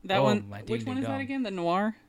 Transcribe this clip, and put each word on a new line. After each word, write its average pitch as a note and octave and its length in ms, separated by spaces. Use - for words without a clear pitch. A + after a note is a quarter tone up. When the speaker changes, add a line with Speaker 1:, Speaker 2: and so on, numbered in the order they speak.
Speaker 1:
That F#3+ 160
Speaker 2:
Oh, - 20
Speaker 1:
one, B2+ 260
Speaker 2:
my G2+ 140
Speaker 1:
which - 180
Speaker 2:
ding, - 60
Speaker 1:
one B3+ 100
Speaker 2:
ding, C4+ 60
Speaker 1:
is C4+ 60
that C4+ 60
Speaker 2:
dong. C4+ 80
Speaker 1:
again? C4+ 200
The G#3+ 80
Noir? F#3+ 460